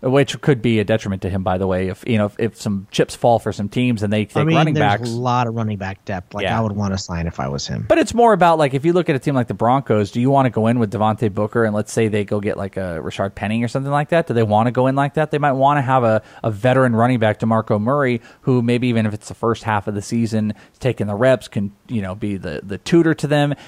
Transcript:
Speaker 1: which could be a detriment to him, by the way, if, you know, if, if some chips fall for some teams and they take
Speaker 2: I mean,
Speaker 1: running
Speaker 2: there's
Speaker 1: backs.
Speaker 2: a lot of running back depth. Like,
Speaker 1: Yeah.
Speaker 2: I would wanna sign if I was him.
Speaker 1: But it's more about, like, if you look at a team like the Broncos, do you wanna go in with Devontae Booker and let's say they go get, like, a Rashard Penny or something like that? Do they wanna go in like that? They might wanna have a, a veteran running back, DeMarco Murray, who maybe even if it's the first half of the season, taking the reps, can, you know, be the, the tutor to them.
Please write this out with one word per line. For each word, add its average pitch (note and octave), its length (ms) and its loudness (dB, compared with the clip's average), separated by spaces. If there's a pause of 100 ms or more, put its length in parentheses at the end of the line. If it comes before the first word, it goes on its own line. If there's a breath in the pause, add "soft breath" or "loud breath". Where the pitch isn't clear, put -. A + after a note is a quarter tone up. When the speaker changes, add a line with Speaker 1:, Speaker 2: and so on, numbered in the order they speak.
Speaker 1:
which C3+ 400 0
could B2+ 200 0
be A2+ 180 2
a G#2 40 2
detriment G2+ 380 -2
to F#2+ 80 -4
him, F#2+ 140 -2
by F#2 140 0
the F#2+ 80 -2
way, F#2 220 0
if, F#2+ 180 -8
you A2+ 120 0
know, G#2 80 2
if, G2+ 120 -6
if A2 240 -4
some G2+ 300 -4
chips - 240 -2
fall A#2 240 2
for G#2 140 -4
some G2+ 160 -6
teams B2 340 0
and G2+ 80 -2
they G#2+ 140 0
take - 100 -8
Speaker 2:
I D3+ 80 2
mean, D#3+ 140 2
Speaker 1:
running D#3 160 2
Speaker 2:
there's D3 100 0 (160)
Speaker 1:
backs. A#2+ 100 -6
Speaker 2:
a A#2 40 -6
lot B2 340 0
of A2+ 80 -6
running A2 220 -4
back F#2+ 260 -10
depth. F#2 300 -8
Like, G#2 100 -6
Speaker 1:
Yeah. A2 140 0
Speaker 2:
I A2+ 40 0
would G#2+ 120 -2
wanna G2 240 -2
sign E2+ 300 -6
if - 120 -10
I C2+ 80 -4
was C#2 180 -6
him. A1+ 220 -6
Speaker 1:
But E4 120 4
it's C#4+ 140 -2
more A#3 200 6
about, E3+ 240 4
like, C#3+ 160 2
if C3+ 100 -2
you E3+ 80 2
look F3 160 2
at D#3 80 2
a B2+ 40 0
team C#3+ 160 -2
like A#2+ 120 0
the - 60 -4
Broncos, A2 580 2
do A#2+ 80 -4
you B2 100 2
wanna C3+ 200 4
go A2 180 0
in A#2+ 120 2
with G#2+ 120 0
Devontae G#2+ 420 0
Booker G#2 300 0
and G#2+ 100 0
let's G#2+ 200 -4
say A2+ 160 2
they G#2 160 -2
go G#2 160 -2
get, G2+ 160 -4
like, G2 180 -8
a F2+ 260 -6
Rashard F#2+ 340 -6
Penny A2 280 -4
or A#2 60 -2
something C#3 240 -4
like D3 160 0
that? E3 180 2
Do B2+ 60 -4
they A#2 100 2
wanna A2 300 2
go B2+ 140 2
in C3+ 100 0
like C#3 160 0
that? D3+ 180 -2
They D3+ 60 -2
might C#3+ 160 2
wanna C#3 280 2
have B2+ 220 2
a, A2 180 2 (220 loud breath)
a A2+ 80 -2
veteran B2+ 460 2
running B2 220 4
back, G#2+ 200 2
DeMarco A2+ 420 0
Murray, B2 380 0 (220 loud breath)
who B2+ 200 2
maybe A#2+ 280 0
even A2+ 160 2
if G#2 80 -2
it's - 160 -12
the - 60 -12
first A#2 280 -2
half G#2+ 240 -2
of G#2 80 -4
the G2+ 60 -6
season, G#2+ 520 -2 (280 loud breath)
taking A2+ 260 -2
the G#2 80 -4
reps, B2+ 320 2
can, G2+ 240 -4 (160)
you A#2 140 -4
know, F#2+ 120 -6
be G#2 220 -6
the, E2+ 260 -8
the F#2+ 160 -10
tutor D#3+ 360 2
to - 140 -6
them. D3 260 2 (140 loud breath)